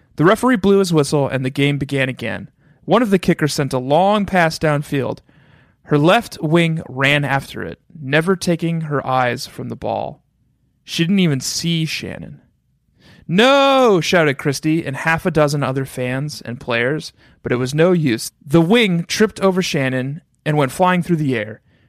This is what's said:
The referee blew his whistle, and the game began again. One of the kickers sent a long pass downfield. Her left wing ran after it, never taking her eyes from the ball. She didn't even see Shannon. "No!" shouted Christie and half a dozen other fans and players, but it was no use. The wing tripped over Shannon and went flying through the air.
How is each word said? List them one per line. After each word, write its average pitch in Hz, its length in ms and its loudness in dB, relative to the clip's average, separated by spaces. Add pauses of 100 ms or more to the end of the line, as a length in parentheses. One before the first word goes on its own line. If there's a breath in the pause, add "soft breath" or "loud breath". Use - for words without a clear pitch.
(160 soft breath)
The 147 80 0
referee 233 320 4
blew 196 220 2
his 180 140 0
whistle, 147 360 0
and 131 160 -4
the 131 60 -4
game 143 280 0
began 135 300 -2
again. 104 420 -8 (340 soft breath)
One 214 180 2
of 208 80 0
the 190 80 4
kickers 160 360 0
sent 139 180 -4
a 131 60 -2
long 180 480 2
pass 170 320 0
downfield. 147 600 -2 (680 soft breath)
Her 147 140 0
left 190 420 2
wing 165 480 0
ran 139 360 0
after 135 380 -4
it, - 180 -12 (200)
never 160 360 0
taking 165 460 -2
her 147 240 -4
eyes 123 400 -2
from 123 220 -12
the 113 80 -10
ball. 110 460 -8 (600)
She - 180 -4
didn't 190 160 2
even 151 220 2
see 165 440 -4
Shannon. - 560 -10 (840 soft breath)
"No!" 254 760 4
shouted 156 360 2
Christie 156 460 -2
and 135 120 -6
half 165 280 -2
a 185 60 0
dozen 147 320 2
other 131 240 -4
fans 135 560 -6
and 120 180 -10
players, 127 520 -2 (300 soft breath)
but - 100 -2
it 123 40 0
was 127 180 -2
no 170 180 4
use. 143 380 0 (140)
The 156 160 4
wing 180 440 2
tripped - 360 -2
over 190 220 2
Shannon 135 580 -2 (240)
and 151 140 0
went 131 140 2
flying 180 300 2
through 170 140 0
the 135 200 0
air. 107 260 -8 (260)